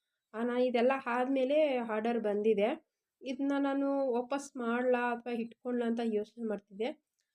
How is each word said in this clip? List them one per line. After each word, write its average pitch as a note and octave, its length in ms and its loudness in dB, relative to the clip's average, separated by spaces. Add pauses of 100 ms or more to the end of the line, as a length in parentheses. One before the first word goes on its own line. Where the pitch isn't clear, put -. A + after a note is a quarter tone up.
(340)
ಆ, A3 100 -4
ನಾನು B3 160 0
ಇದೆಲ್ಲ B3 320 4 (140)
ಆದ್ಮೇಲೆ C4 720 2
ಆರ್ಡರ್ A3+ 420 -2
ಬಂದಿದೆ. G#3 680 2 (360)
ಇದನ್ನ C#4 380 -4
ನಾನು C#4 520 0
ವಾಪಸ್ B3 460 -4
ಮಾಡ್ಲಾ A#3+ 540 2
ಅಥವಾ A#3+ 220 -6
ಇಟ್ಕೊಳ್ಳಾ A#3+ 540 -4
ಅಂತ A#3 160 0
ಯೋಚನೆ G#3+ 400 -2
ಮಾಡ್ತಿದ್ದೆ. G#3+ 640 -6 (280)